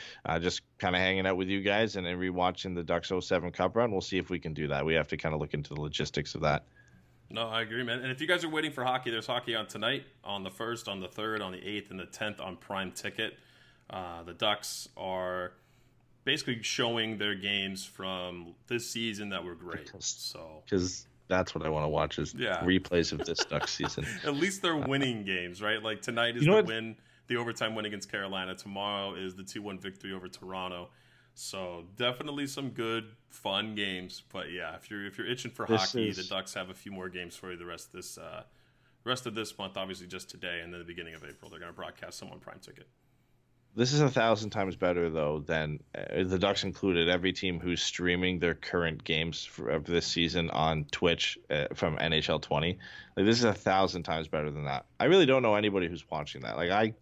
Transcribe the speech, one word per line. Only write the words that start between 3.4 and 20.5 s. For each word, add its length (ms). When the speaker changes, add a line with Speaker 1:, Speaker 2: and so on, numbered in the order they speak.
Speaker 1:
Cup 260
run. 140
We'll 100
see 160
if 120
we 100
can 140
do 140
that. 180
We 100
have 140
to 80
kinda 200
look 160
into 200
the 80
logistics 540
of 60
that. 240
Speaker 2:
No, 160
I 140
agree, 220
man. 160
And 120
if 100
you 60
guys 160
are 60
waiting 220
for 120
hockey, 260
there's 160
hockey 300
on 120
tonight, 360
on 200
the 80
first, 360
on 120
the 80
third, 340
on 120
the 140
eighth, 240
and 80
the 60
tenth 360
on 160
Prime 340
Ticket. 420
Uh, 340
the 100
Ducks 640
are 560
basically 400
showing 560
their 160
games 500
from 720
this 220
season 400
that 140
were 120
great. 300
Speaker 1:
Because, 200
Speaker 2:
So 640